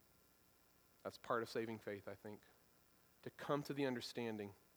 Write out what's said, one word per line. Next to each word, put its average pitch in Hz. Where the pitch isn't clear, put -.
That's 98
part 117
of 113
saving 113
faith, 101
I 101
think, 104
to 123
come 143
to 147
the 139
understanding 117